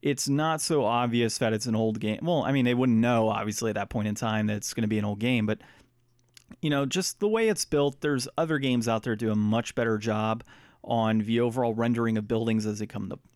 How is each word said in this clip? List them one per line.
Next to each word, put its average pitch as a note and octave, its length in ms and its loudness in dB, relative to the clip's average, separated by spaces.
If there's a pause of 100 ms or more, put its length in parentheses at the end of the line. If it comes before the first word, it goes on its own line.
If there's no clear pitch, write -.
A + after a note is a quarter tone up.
it's C#3+ 260 0
not D3+ 320 0
so C#3+ 240 0
obvious A#2 540 0
that A2 140 2
it's G#2+ 120 -2
an A#2 100 0
old A2 240 0
game. G#2+ 220 -2
Well, E3 220 0
I - 80 0
mean, C3+ 140 4
they B2 100 4
wouldn't B2 240 4
know, A#2 300 4
obviously, G#2+ 420 -2
at G2+ 40 -6
that G2+ 140 -4
point G#2+ 180 -2
in G#2+ 60 -2
time A2 320 -2
that G#2+ 120 0
it's - 180 -10
gonna A2+ 120 -2
be G#2+ 120 0
an G#2 60 -2
old G#2 120 -4
game. A2+ 300 0
But, A2 100 -2 (1040)
you D#3+ 80 -2
know, C#3 160 0
just F3+ 340 -4
the G3+ 80 0
way A3 220 2
it's - 160 -2
built, C#3+ 360 0
there's C#3 260 -2 (100)
other D#3+ 220 0
games B2 280 0
out A2+ 140 0
there A#2+ 140 -2
do A2 160 0
a G#2+ 40 0
much G#2+ 380 0
better A2+ 240 0
job A2 460 -2 (400)
on A2 340 0
the A2 220 0
overall A#2+ 340 0
rendering A#2 420 0
of G#2 120 -2
buildings A2 400 0
as G#2+ 100 -2
they G#2+ 80 -6
come G2 240 -8
the, - 80 -10 (180)